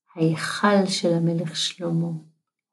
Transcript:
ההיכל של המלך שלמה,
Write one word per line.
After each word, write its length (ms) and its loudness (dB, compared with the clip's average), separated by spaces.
ההיכל 720 2
של 260 0
המלך 440 0
שלמה, 560 -4